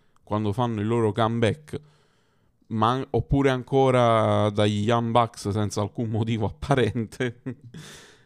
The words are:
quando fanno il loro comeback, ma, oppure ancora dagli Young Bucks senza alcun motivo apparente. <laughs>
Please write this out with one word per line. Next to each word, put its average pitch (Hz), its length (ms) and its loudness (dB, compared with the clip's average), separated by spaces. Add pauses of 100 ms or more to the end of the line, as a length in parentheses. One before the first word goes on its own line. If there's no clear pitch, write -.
(220)
quando 104 300 -4
fanno 117 280 -2
il 104 60 -2
loro 113 260 0
comeback, 113 680 -2 (880)
ma, 113 420 0
oppure 139 400 2
ancora 117 1000 2
dagli 104 340 0
Young 117 260 0
Bucks 117 380 0
senza 104 320 -2
alcun 107 280 -4
motivo 113 380 -2
apparente. 120 960 -2
<laughs> - 680 -16 (180)